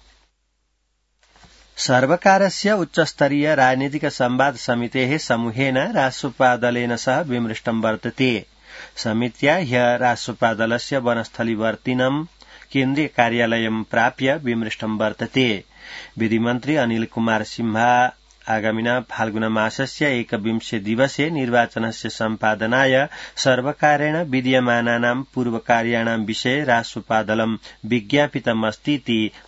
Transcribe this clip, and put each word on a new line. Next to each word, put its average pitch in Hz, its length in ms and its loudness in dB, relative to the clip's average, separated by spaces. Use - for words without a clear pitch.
सर्वकारस्य 180 960 4
उच्चस्तरीय 151 840 0
राजनीतिक 135 500 2
संवाद 131 500 0
समितेः 123 600 -2
समूहेन 123 600 -2
रासुपा 131 800 0
दलेन 120 400 0
सह 131 240 0
विमृष्टं 117 600 -4
वर्तते। 110 640 -2
समित्या 120 580 0
ह्य 123 420 2
रासुपा 120 560 0
दलस्य 113 440 -2
वनस्थलीवर्तिनं 120 1300 -2
केन्द्रीय 135 360 0
कार्यालयं 117 760 0
प्राप्य 127 520 0
विमृष्टं 113 640 -4
वर्तते। 110 640 0
विधिमन्त्री 117 580 0
अनिल 117 300 0
कुमार 113 380 0
सिंह 110 340 -4
आगामिना 113 500 0
फाल्गुन 110 460 -4
मासस्य 117 760 -2
एकविंशे 113 600 -4
दिवसे 123 500 0
निर्वाचनस्य 117 800 0
सम्पादनाय 113 1000 0
सर्वकारेण 147 800 2
विद्यमानानां 123 1080 0
पूर्वकार्याणां 117 960 0
विषये 123 440 -2
रासुपा 117 600 0
दलं 110 340 -2
विज्ञापितमस्तीति 117 1500 0